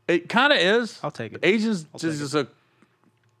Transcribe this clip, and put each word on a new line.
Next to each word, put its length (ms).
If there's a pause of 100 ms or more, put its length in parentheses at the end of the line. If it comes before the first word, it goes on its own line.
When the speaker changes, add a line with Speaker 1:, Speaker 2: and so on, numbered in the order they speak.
Speaker 1:
It 180
kinda 340
is. 400
Speaker 2:
I'll 100
take 220
it. 80
Speaker 1:
Asians 520
Speaker 2:
I'll 60
Speaker 1:
just, 160
Speaker 2:
take 40
it. 40
Speaker 1:
just 100
look, 200 (880)